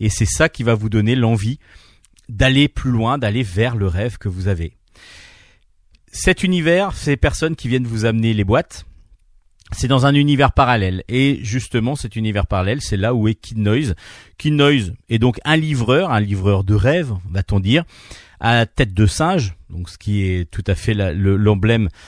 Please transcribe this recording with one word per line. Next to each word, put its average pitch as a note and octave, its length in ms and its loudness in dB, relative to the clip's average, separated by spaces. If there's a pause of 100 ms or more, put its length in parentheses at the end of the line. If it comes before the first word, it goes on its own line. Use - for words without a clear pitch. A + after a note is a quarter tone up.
Et G#2+ 80 -2
c'est - 180 0
ça D#3+ 220 2
qui - 160 -8
va A#2 100 2
vous G#2+ 140 -2
donner A2 260 0
l'envie A2+ 460 0 (680)
d'aller C3 380 2
plus - 240 -4
loin, A#2 260 0
d'aller A#2 280 -2
vers A2 320 -2
le G2+ 100 0
rêve G2 320 -4
que G#2 100 -8
vous F#2 200 -4
avez. E2 240 -2 (1400)
Cet - 320 0
univers, F3+ 520 2
ces C#3+ 220 -2
personnes D#3+ 380 -2
qui - 140 -8
viennent B2+ 180 0
vous A2+ 200 -2
amener A2+ 280 0
les G#2 80 0
boîtes, A2+ 440 -2 (840)
c'est - 160 -4
dans C3 180 4
un C#3 120 4
univers C#3+ 340 4
parallèle. G#2 560 2
Et C3+ 380 0
justement, A#2+ 500 -2
cet A#2 220 -10
univers G#2+ 320 -2
parallèle, G2+ 320 -2
c'est - 160 -4
là A2 180 0
où G#2+ 140 2
est A2 80 0
Kid - 220 -14
Noise. G#2+ 360 0 (420)
Kid D3+ 180 -2
Noise C#3+ 400 2 (140)
est A2+ 120 0
donc B2 240 2
un D#3 120 2
livreur, D3+ 540 0
un A2+ 80 2
livreur G2 460 0
de G#2 100 2
rêve, C3 380 0 (180)
va-t-on G2 300 -2
dire, B2 240 2 (560)
à A#2 260 2
tête A2+ 260 -2
de G#2 140 4
singe, D#3 480 0 (140)
donc E2+ 200 -10
ce - 80 -20
qui G#2 280 -2
est F2+ 260 -2
tout - 160 -8
à G2 80 0
fait - 180 -2
la, G2 200 -2
le, G2 240 2
l'emblème G#2+ 520 2 (200)